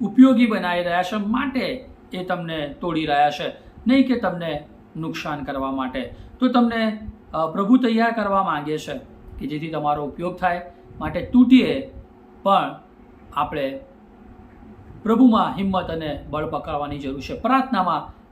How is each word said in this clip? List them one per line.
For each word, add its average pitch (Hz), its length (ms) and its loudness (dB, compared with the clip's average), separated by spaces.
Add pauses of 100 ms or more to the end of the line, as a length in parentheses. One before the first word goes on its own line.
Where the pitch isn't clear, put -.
ઉપયોગી 240 460 6
બનાવી 180 360 0
રહ્યા 175 200 0
છે, 202 140 -4
માટે 214 720 -2 (240)
એ 180 120 -6
તમને 160 560 -6
તોડી 156 260 -2
રહ્યા 147 240 2
છે, 147 180 -6 (380)
નહીં 262 200 6
કે 254 100 0
તમને 170 520 -4 (280)
નુકસાન 160 480 -8
કરવા 135 280 -6
માટે. 131 420 -6 (260)
તો 254 80 2
તમને, 226 580 0 (280)
અ, 160 120 0
પ્રભુ 196 300 2
તૈયાર 226 360 2
કરવા 196 300 0
માંગે 151 360 -4
છે 143 200 -10 (400)
કે - 80 -8
જેથી 151 220 -8
તમારો 151 360 -2
ઉપયોગ 175 340 -8
થાય. 175 240 -2 (360)
માટે 160 220 -6
તૂટીએ 214 720 4 (520)
પણ 175 320 2 (600)
આપણે 143 460 -4 (1200)
પ્રભુમાં 220 540 6
હિંમત 190 340 -2
અને 156 400 -6
બળ 151 160 -4
પકડવાની 147 520 -6
જરૂર 135 220 -8
છે. - 200 -10
પ્રાર્થનામાં 196 760 0 (140)